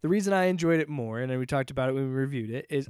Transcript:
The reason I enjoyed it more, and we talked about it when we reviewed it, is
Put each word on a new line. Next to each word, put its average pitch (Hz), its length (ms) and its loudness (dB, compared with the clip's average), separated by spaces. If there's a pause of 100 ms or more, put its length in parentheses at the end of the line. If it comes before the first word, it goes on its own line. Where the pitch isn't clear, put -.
The 156 80 -2
reason 196 240 2
I 185 120 4
enjoyed 165 360 4
it 147 80 -2
more, 117 300 -4
and 131 200 -2
we 127 60 -2
talked 135 260 -2
about 131 180 0
it 135 40 0
when 135 160 -2
we 131 40 -4
reviewed 135 360 -2
it, 123 200 -6
is 139 200 -2